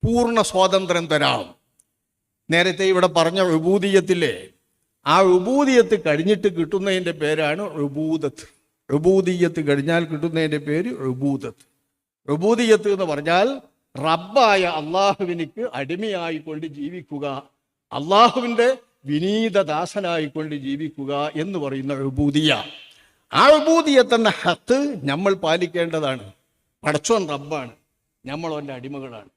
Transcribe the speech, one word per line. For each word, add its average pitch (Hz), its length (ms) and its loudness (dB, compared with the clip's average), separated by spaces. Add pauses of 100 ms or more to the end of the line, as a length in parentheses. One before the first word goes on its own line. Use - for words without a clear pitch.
പൂർണ്ണ 233 340 2 (120)
സ്വാതന്ത്ര്യം 185 600 0
തരാം. 135 340 0 (1040)
നേരത്തെ 175 400 4
ഇവിടെ 180 240 4
പറഞ്ഞ 170 240 2 (160)
ഉബൂദിയത്തില്ലേ, 180 760 2 (720)
ആ 151 100 4 (200)
ഉബൂദിയത്ത് 247 600 4 (100)
കഴിഞ്ഞിട്ട് 175 500 0
കിട്ടുന്നതിൻ്റെ 185 640 -2
പേരാണ് 156 400 -2 (220)
ഉബൂദത്ത്. 147 640 -6 (500)
ഉബൂദിയത്ത് 175 720 2
കഴിഞ്ഞാൽ 151 420 0
കിട്ടുന്നതിൻ്റെ 156 580 -2
പേര് 175 220 -2 (200)
ഉബൂദത്ത്. 127 540 -6 (720)
ഉബൂദിയത്ത് 214 600 2
എന്ന് 190 180 -4
പറഞ്ഞാൽ 165 340 0 (640)
റബ്ബായ 196 540 2 (180)
അള്ളാഹുവിനിക്ക് 175 840 -2 (160)
അടിമയായിക്കൊണ്ട് 160 880 -8 (120)
ജീവിക്കുക, 147 480 -10 (680)
അള്ളാഹുവിൻ്റെ 233 760 4 (420)
വിനീത 202 460 0 (180)
ദാസനായിക്കൊണ്ട് 156 800 -4 (120)
ജീവിക്കുക 143 480 -6 (300)
എന്ന് 185 200 -6
പറയുന്ന 135 300 -6 (160)
ഉബൂദിയ. 143 420 2 (880)
ആ - 20 8 (140)
ഉബൂദിയത്ത് 302 600 4
എന്ന 220 120 4 (120)
ഹക്ക് 226 360 0 (300)
നമ്മൾ 185 240 0 (100)
പാലിക്കേണ്ടതാണ്. 160 840 -2 (580)
പടച്ചോൻ 151 380 0 (100)
റബ്ബാണ്, 139 400 -8 (580)
നമ്മൾ 160 240 -8
അവൻ്റെ 143 240 -10
അടിമകളാണ്. 123 580 -14